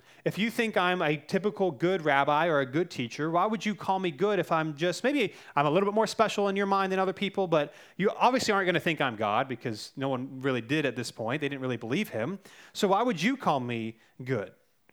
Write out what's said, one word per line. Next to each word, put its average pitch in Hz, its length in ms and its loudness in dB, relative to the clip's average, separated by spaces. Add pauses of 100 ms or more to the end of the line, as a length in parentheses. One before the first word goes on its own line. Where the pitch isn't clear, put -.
(240)
If 156 140 -2
you 220 140 0
think 226 260 -2
I'm 180 240 2
a 151 160 2
typical 190 540 0
good 165 340 -2
rabbi 147 400 4
or 160 140 2
a 139 80 2
good 165 240 -2
teacher, 147 400 -4
why 175 160 2
would 220 180 -4
you 208 80 0
call 190 240 -2
me 185 140 -2
good 196 260 0
if 170 140 -2
I'm 160 240 0
just, 170 280 -2
maybe 233 300 0 (220)
I'm 143 100 4
a 151 60 4
little 196 180 4
bit 202 60 -2
more 220 100 4
special 202 420 0
in 196 80 0
your 202 120 0
mind 196 240 0
than 190 80 0
other 190 120 0
people, 190 360 -2
but 156 260 2 (240)
you 196 180 2
obviously 226 380 2
aren't 196 140 2
gonna 175 120 2
think 156 220 0
I'm 127 140 0
God," 107 320 2
because 120 480 -8
no 139 140 -4
one 131 300 -6
really 131 220 0
did 143 240 -2
at 120 100 -2
this 120 140 -6
point. 120 320 -4
They 143 80 -2
didn't 139 120 -8
really 127 140 -2
believe 131 340 -2
him. 131 280 -4 (340)
"So - 180 0
why 196 120 4
would 240 180 0
you 233 160 0
call 147 260 0
me 113 360 -4 (260)
good?" 120 280 -4 (400)